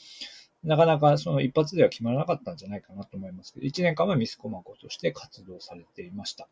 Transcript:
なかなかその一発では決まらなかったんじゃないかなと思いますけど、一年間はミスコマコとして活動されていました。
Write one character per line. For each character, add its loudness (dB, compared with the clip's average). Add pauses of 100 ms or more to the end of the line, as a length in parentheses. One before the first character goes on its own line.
(640)
な 2
か 8
な 6
か 6
そ -6
の 2
一 0
発 0
で 6
は 8
決 -8
ま 0
ら 0
な -2
か 0
っ -10
た -8
ん -14
じ -20
ゃ -12
な -8
い -14
か -20
な -10
と -16
思 -10
い -14
ま -16
す -20
け -20
ど、 -4
一 -2
年 2
間 2
は 2
ミ 2
ス -8
コ -12
マ -10
コ -20
と -20
し -12
て -2
活 -14
動 -16
さ -18
れ -20
て -18
い -16
ま -10
し -8
た。 -18